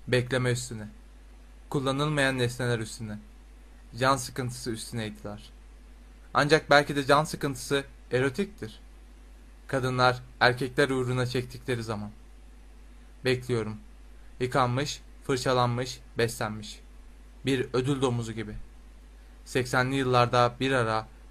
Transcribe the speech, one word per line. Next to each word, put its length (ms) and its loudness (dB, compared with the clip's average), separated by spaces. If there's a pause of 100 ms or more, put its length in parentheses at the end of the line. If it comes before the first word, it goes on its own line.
Bekleme 440 2
üstüne. 360 -6 (840)
Kullanılmayan 680 0
nesneler 420 0
üstüne. 380 -10 (840)
Can 180 4
sıkıntısı 540 -8
üstüneydiler. 800 -10 (840)
Ancak 360 4
belki 260 6
de 100 0
can 180 6
sıkıntısı 600 -2 (280)
erotiktir. 680 -2 (880)
Kadınlar 540 2 (180)
erkekler 500 4
uğruna 360 0
çektikleri 580 -4
zaman. 280 -6 (1120)
Bekliyorum. 520 -2 (600)
Yıkanmış, 640 0 (220)
fırçalanmış, 760 0 (180)
beslenmiş. 640 -4 (640)
Bir 280 2
ödül 280 0
domuzu 300 0
gibi. 240 -8 (880)
Seksenli 500 0
yıllarda 640 4
bir 120 0
ara 360 0 (240)